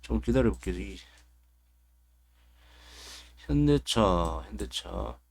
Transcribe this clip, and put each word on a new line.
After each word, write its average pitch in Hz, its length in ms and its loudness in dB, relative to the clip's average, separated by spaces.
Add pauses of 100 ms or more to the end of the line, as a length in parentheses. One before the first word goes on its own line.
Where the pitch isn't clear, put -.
좀 113 180 -2
기다려볼게요. 110 600 2
이 95 180 -10 (2500)
현대차, 107 1000 2
현대차. 101 720 -8 (120)